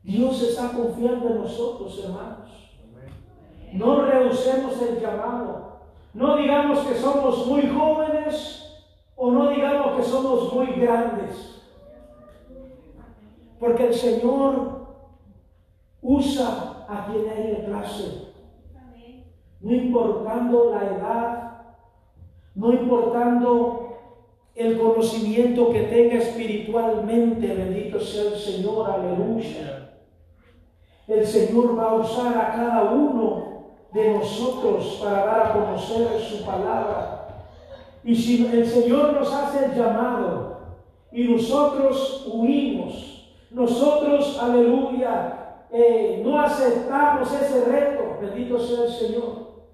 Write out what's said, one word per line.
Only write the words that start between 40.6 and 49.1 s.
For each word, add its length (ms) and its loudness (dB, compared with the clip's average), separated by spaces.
y 160 0
nosotros 1040 2
huimos, 1000 -2
nosotros, 920 2
aleluya, 1300 0
eh, 540 2
no 160 2
aceptamos 920 2
ese 340 2
reto, 540 0
bendito 380 -4
sea 260 -2
el 60 0
Señor. 540 -6